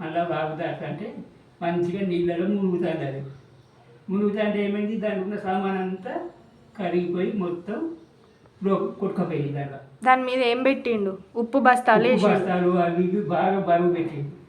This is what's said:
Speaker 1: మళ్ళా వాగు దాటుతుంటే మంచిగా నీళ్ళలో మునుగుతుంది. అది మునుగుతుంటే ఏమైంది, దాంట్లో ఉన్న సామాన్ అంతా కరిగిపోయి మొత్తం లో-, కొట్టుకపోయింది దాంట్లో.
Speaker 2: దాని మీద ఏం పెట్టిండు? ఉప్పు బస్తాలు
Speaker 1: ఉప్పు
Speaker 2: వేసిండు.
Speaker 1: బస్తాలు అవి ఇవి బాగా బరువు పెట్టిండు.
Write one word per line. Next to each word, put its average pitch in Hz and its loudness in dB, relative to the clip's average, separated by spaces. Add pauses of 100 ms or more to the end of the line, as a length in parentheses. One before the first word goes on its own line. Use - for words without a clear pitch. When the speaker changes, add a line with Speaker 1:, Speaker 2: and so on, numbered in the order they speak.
Speaker 1:
మళ్ళా 165 -2
వాగు 156 -4
దాటుతుంటే 151 -8 (460)
మంచిగా 175 -2
నీళ్ళలో 175 0
మునుగుతుంది. 175 0
అది 135 -6 (880)
మునుగుతుంటే 202 0
ఏమైంది, 208 -2
దాంట్లో 196 -2
ఉన్న 208 -4
సామాన్ 190 -2
అంతా 190 -6 (500)
కరిగిపోయి 180 0
మొత్తం 202 -4 (680)
లో-, 190 0
కొట్టుకపోయింది 151 -2
దాంట్లో. 143 -6 (260)
Speaker 2:
దాని 254 4
మీద 254 -2
ఏం 247 2
పెట్టిండు? 220 0 (180)
ఉప్పు 233 0
బస్తాలు 247 6
Speaker 1:
ఉప్పు 247 4
Speaker 2:
వేసిండు. 208 6
Speaker 1:
బస్తాలు 180 2
అవి 175 2
ఇవి 196 0
బాగా 175 2
బరువు 175 4
పెట్టిండు. 151 -4 (180)